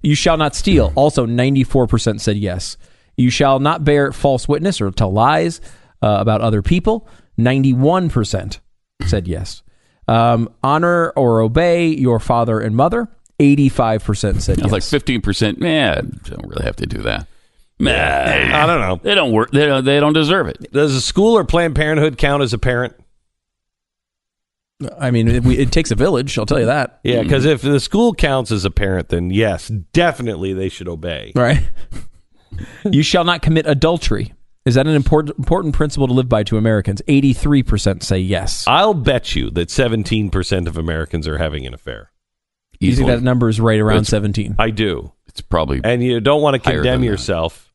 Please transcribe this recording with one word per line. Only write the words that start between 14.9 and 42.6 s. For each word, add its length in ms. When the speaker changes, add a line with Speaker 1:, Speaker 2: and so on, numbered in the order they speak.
Speaker 2:
percent. 400
"Meh, 380
I 40
don't 180
really 160
have 140
to 80
do 160
that." 260
Meh. 720
Speaker 3:
I 140
don't 120
know. 220
Speaker 2:
They 140
don't 160
work. 200
They 140
don't, 180
they 160
don't 140
deserve 340
it. 240
Speaker 3:
Does 220
a 80
school 340
or 80
Planned 320
Parenthood 440
count 240
as 100
a 60
parent? 340
Speaker 1:
I 120
mean, 160
it, 160
we, 140
it 140
takes 200
a 40
village, 420
I'll 80
tell 140
you 60
that. 380
Speaker 3:
Yeah, 160
Speaker 2:
Mm-hmm. 100
Speaker 3:
'cause 160
if 160
the 180
school 340
counts 380
as 140
a 60
parent, 380
then 200
yes, 380
definitely 600
they 160
should 180
obey. 480
Speaker 1:
Right. 320
<laughs> 40
You 160
shall 220
not 180
commit 240
adultery. 640
Is 120
that 100
an 80
important, 460
important 340
principle 320
to 80
live 160
by 140
to 140
Americans? 500
Eighty-three 560
percent 400
say 160
yes. 480
Speaker 3:
I'll 260
bet 420
you 160
that 200
seventeen 580
percent 380
of 100
Americans 500
are 120
having 260
an 80
affair. 380